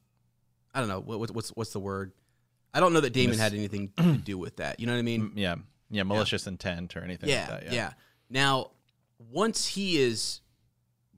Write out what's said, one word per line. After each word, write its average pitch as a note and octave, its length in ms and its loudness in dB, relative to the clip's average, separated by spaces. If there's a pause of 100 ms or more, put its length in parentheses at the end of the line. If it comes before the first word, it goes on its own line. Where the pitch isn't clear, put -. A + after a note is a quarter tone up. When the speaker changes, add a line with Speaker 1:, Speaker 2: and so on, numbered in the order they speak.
(760)
Speaker 1:
I C3+ 60 0
don't A2+ 80 0
know, F#2+ 120 -4
what, G#2 200 -6
what, A2+ 120 -4
what's, A2 180 -6
what's A2 220 -6
the G#2 80 -6
word? F#2+ 320 -6 (640)
I D3 60 4
don't F3 120 6
know D#3+ 80 6
that B2+ 120 2
Daemon B2+ 180 4
Speaker 2:
Mis- A2 100 2
Speaker 1:
had G#2+ 140 4
anything G2+ 440 -4
to E3+ 160 8
do G2+ 240 -2
with F#2 180 -8
that. D2 240 -6
You A#2 60 -4
know A#2+ 60 0
what A#2+ 60 2
I A#2 40 0
mean? A#2 180 0
Speaker 2:
M-, G#2+ 160 -4
yeah. F#2 180 0
Yeah, - 440 -8
Speaker 1:
Yeah. G2 40 0
Speaker 2:
malicious G2+ 460 0
intent F2+ 480 -6
or F2+ 40 -8
anything F2+ 280 -6
Speaker 1:
Yeah, A2 200 2
Speaker 2:
like - 0 -
that. - 160 -8
Yeah. - 80 -6
Speaker 1:
yeah. A2+ 200 -4 (380)
Now, C3+ 400 2 (480)
once D3+ 480 0
he F#3+ 320 0
is, A#2 420 2 (760)